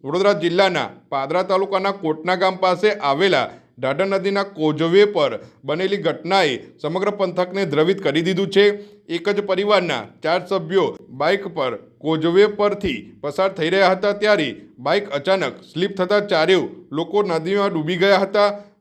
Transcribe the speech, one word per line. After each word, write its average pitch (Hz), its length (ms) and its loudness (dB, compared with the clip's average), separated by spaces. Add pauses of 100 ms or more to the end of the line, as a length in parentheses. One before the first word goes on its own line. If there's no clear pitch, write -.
વડોદરા 185 280 2
જિલ્લાના 170 560 2 (200)
પાદરા 143 340 -2
તાલુકાના 190 480 0
કોટના 175 460 -2
ગામ 185 200 0
પાસે 185 340 2
આવેલા 143 580 0 (300)
ઢાઢર 143 280 -2
નદીના 196 360 -2
કોઝવે 165 640 2
પર 147 340 0 (260)
બનેલી 185 320 -2
ઘટનાએ 165 640 0 (220)
સમગ્ર 185 300 -2
પંથકને 185 560 -4
દ્રવિત 160 360 0
કરી 156 200 0
દીધું 185 280 -2
છે. 202 160 4 (420)
એક 170 200 -4
જ 202 180 -2
પરિવારના 185 560 0 (200)
ચાર 170 240 -2
સભ્યો 175 500 -2 (140)
બાઇક 190 380 -2
પર 135 280 -4 (220)
કોઝવે 170 480 2
પરથી 202 760 -4
પસાર 190 320 -2
થઈ 165 180 -2
રહ્યા 190 200 4
હતા, 196 220 0
ત્યારે 202 440 0 (220)
બાઇક 175 320 -2
અચાનક 151 420 -2 (200)
સ્લીપ 190 240 -4
થતા 190 240 2
ચારેય 180 380 2 (340)
લોકો 170 300 -2
નદીમાં 185 500 -2
ડૂબી 165 240 -4
ગયા 190 220 4
હતા. 202 400 2 (220)